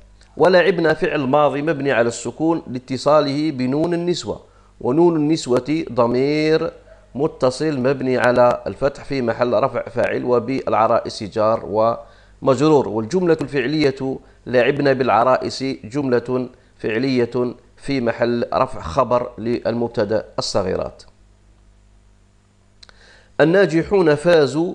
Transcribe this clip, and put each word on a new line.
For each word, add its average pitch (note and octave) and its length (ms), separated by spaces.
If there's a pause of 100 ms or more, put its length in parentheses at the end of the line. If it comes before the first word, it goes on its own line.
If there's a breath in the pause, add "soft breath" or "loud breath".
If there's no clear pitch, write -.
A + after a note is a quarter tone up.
(360 soft breath)
ولعبن E3+ 560
فعل D3+ 280
ماضي C#3+ 420
مبني C#3 300
على A#2 160
السكون D3+ 580
لاتصاله C#3+ 840
بنون C#3+ 440
النسوة، E3 460 (400 soft breath)
ونون D#3+ 360
النسوة D3 760
ضمير D3 800 (440 soft breath)
متصل C#3+ 640
مبني C3 400
على B2 480
الفتح - 380
في C3+ 180
محل A#2+ 300
رفع A2+ 300
فاعل، A2+ 420
وبالعرائس A#2 960
جار A2 400 (800 loud breath)
ومجرور. C#3+ 460
والجملة F3+ 520
الفعلية C3+ 800 (280 soft breath)
لعبن C3+ 480
بالعرائس B2 680 (200)
جملة B2 640 (300 soft breath)
فعلية B2 760 (220)
في C#3 240
محل A#2+ 440 (100)
رفع A2+ 260
خبر A#2+ 580
للمبتدأ A2+ 840 (140)
الصغيرات. F#2 640 (2500 soft breath)
الناجحون E3 760
فازوا D#3+ 600